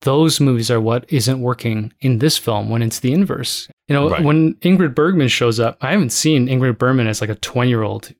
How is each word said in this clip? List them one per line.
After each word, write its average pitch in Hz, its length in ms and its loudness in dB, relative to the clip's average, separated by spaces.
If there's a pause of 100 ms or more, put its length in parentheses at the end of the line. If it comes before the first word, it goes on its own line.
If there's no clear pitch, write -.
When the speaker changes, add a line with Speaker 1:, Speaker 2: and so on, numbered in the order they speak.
Speaker 1:
those 147 360 2
movies 123 320 2
are 117 80 2
what 113 300 -2
isn't 127 320 -2
working 113 580 -4
in 123 200 0
this 147 180 0
film 107 320 -4
when 117 120 -2
it's 113 180 -4
the 127 120 -2
inverse. - 560 -2 (220)
You 143 60 0
know, 143 140 2
Speaker 2:
Right. 170 140 0
Speaker 1:
when 156 380 2
Ingrid 175 340 2
Bergman 156 320 2
shows 117 320 0
up, 117 220 -2
I 139 100 -4
haven't 170 220 0
seen 143 340 2
Ingrid 127 300 0
Bergman 127 300 2
as, 107 120 -4
like, 107 100 -4
a 110 60 -6
twenty-year-old 110 840 -2